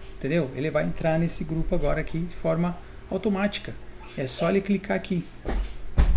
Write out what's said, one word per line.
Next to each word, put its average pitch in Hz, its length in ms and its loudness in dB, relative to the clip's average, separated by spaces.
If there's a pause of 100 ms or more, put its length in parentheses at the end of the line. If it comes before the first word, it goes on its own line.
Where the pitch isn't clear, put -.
(200)
entendeu? 156 360 0
Ele 147 140 -2
vai 151 140 0
entrar 165 340 2
nesse 165 260 0
grupo 160 300 0
agora 151 280 4
aqui 160 180 -2
de 170 160 -4
forma 170 420 0 (320)
automática. 196 640 0 (420)
É 131 120 -2
só 170 240 0
ele 196 100 4
clicar 196 360 0
aqui 180 280 -2 (920)